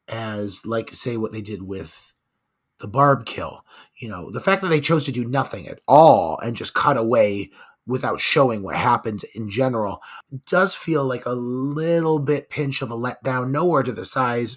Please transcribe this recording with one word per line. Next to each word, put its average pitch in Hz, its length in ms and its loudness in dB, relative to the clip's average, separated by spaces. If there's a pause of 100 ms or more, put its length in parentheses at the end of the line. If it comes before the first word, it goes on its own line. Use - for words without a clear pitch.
as, 107 560 -6
like, 110 300 -6
say, 120 220 -4
what 110 160 -4
they 110 100 -10
did 101 200 -10
with - 520 -12 (640)
the 113 100 -12
Barb 135 380 2
kill. - 380 -10 (320)
You 117 120 -12
know, 90 220 -10
the 107 100 -8
fact 196 220 0
that 190 60 -2
they 156 120 4
chose 160 240 2
to 139 80 -6
do 120 120 -4
nothing 123 420 -4
at - 220 -14
all 117 540 8
and 117 140 -4
just - 180 -6
cut 143 220 2
away 110 540 2 (360)
without 123 320 -2
showing 123 440 2
what 85 140 -6
happens 104 480 0 (100)
in 110 160 -8
general 110 520 -2 (440)
does 185 280 2
feel 151 300 -2
like 123 220 -4
a 120 60 -2
little 147 840 0
bit 143 300 -2
pinch 139 320 -4
of 127 100 -6
a 117 60 -6
letdown, 127 540 -4
nowhere 151 320 2
to 123 100 -4
the 101 140 -8
size 120 500 -2